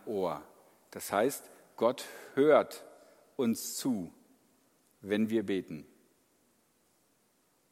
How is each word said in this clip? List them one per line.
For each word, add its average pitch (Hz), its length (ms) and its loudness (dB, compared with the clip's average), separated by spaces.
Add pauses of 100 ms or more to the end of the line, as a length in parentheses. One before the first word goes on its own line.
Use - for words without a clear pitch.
Ohr." 90 360 -2 (480)
Das - 220 -10
heißt, 113 320 0 (320)
Gott 120 300 0 (280)
hört 135 500 4 (520)
uns 117 400 -2
zu, 104 360 -2 (880)
wenn 107 280 0
wir 110 140 2
beten. 87 420 -4 (1900)